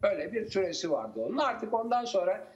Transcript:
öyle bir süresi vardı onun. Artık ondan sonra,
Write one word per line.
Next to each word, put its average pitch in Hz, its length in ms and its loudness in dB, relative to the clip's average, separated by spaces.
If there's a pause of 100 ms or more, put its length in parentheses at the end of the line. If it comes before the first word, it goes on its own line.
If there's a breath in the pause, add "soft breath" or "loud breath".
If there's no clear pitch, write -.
öyle - 300 2
bir 220 160 -2
süresi 175 420 0
vardı 110 280 -2
onun. 127 180 -2
Artık 233 360 0
ondan 233 320 2
sonra, 190 500 0